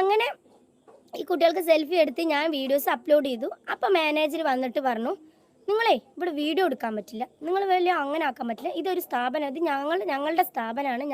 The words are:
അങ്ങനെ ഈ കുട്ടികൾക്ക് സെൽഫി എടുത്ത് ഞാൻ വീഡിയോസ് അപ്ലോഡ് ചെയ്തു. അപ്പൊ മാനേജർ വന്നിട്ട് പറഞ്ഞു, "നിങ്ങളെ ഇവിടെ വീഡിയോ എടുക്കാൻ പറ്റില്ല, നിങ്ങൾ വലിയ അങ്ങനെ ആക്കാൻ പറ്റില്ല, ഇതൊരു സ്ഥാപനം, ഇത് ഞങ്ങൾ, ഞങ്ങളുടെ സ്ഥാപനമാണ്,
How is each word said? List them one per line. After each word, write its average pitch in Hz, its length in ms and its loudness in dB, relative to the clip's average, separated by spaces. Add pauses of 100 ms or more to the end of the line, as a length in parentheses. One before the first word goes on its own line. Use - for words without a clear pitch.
അങ്ങനെ 427 260 4 (920)
ഈ - 100 -8
കുട്ടികൾക്ക് 339 400 4
സെൽഫി 311 320 2
എടുത്ത് 302 200 0 (120)
ഞാൻ 294 100 2 (140)
വീഡിയോസ് 269 360 0
അപ്ലോഡ് 294 360 4
ചെയ്തു. 247 180 -4 (240)
അപ്പൊ - 240 0
മാനേജർ 311 440 2 (100)
വന്നിട്ട് 254 380 -2
പറഞ്ഞു, 240 240 -2 (560)
"നിങ്ങളെ 427 260 4 (220)
ഇവിടെ 320 160 -4 (100)
വീഡിയോ 320 260 2
എടുക്കാൻ 233 300 -4
പറ്റില്ല, 214 260 -8 (220)
നിങ്ങൾ 381 160 0 (120)
വലിയ 359 180 4 (120)
അങ്ങനെ 302 240 -2
ആക്കാൻ 240 220 -6
പറ്റില്ല, 233 300 -6
ഇതൊരു 359 280 -2
സ്ഥാപനം, 262 440 -2
ഇത് 320 80 -8 (100)
ഞങ്ങൾ, 285 280 -2 (140)
ഞങ്ങളുടെ 311 380 0
സ്ഥാപനമാണ്, 247 640 -4